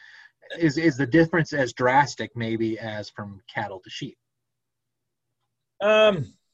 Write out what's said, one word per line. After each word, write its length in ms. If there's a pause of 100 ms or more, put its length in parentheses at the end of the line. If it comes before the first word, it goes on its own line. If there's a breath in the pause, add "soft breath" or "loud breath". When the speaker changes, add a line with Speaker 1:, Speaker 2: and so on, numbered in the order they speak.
(600 loud breath)
Speaker 1:
is, 180
is 200
the 100
difference 460
as 200
drastic 600
maybe 420
as 320
from 300 (140)
cattle 300
to 60
sheep? 280 (1600)
Speaker 2:
Um, 440 (280)